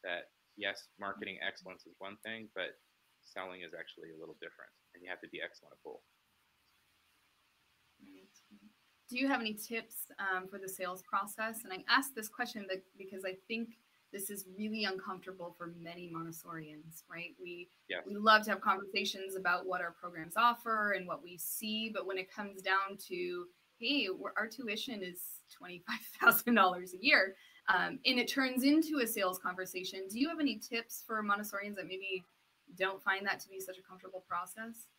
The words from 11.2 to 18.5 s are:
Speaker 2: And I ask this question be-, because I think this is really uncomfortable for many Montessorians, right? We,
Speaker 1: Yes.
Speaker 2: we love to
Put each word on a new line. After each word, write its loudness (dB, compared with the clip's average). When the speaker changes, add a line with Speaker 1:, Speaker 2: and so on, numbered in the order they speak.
Speaker 2:
And -10
I -6
ask 6
this -4
question -4
be-, -2
because -10
I -4
think -4
this -6
is -8
really -2
uncomfortable -4
for -10
many -10
Montessorians, -10
right? -10
We, -10
Speaker 1:
Yes. -2
Speaker 2:
we -6
love 8
to 0